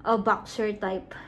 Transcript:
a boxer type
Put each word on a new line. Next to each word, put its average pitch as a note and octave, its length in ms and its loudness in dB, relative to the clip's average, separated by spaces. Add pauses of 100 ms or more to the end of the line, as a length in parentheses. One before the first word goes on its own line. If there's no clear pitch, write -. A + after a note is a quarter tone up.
a A3+ 160 4
boxer G#3 600 0
type F#3+ 360 -4 (160)